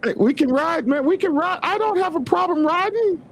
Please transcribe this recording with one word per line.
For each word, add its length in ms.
Hey, 160
we 160
can 160
ride, 380
man. 180
We 120
can 180
ride. 260
I 160
don't 220
have 160
a 60
problem 440
riding. 680